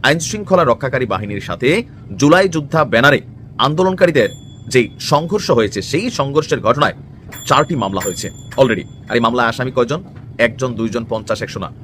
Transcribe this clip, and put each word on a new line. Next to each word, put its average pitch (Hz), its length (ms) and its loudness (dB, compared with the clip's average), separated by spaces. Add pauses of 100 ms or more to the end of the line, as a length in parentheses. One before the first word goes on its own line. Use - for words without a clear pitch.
আইন 147 160 4
শৃঙ্খলা 190 460 0
রক্ষাকারী 127 420 0
বাহিনীর 101 340 -4
সাথে 135 420 0 (340)
জুলাই 170 320 6
যোদ্ধা 156 360 0
ব্যানারে 123 360 4 (380)
আন্দোলনকারীদের 156 720 2 (400)
যেই 117 200 4 (120)
সংঘর্ষ 165 500 0
হয়েছে, 104 320 2
সেই 208 280 -2
সংঘর্ষের 139 500 -2
ঘটনায় 120 320 2 (540)
চারটি 143 300 2
মামলা 98 280 -2
হয়েছে 90 260 -6 (260)
already। 113 280 4 (240)
আর 110 60 -6
এই 117 60 -6
মামলায় 117 280 2
আসামি 127 220 -4
কয়জন? 127 320 -2 (360)
একজন, 120 360 0
দুইজন, 113 340 -4
পঞ্চাশ, 110 340 -4
একশো - 180 -8
না 85 120 -8 (120)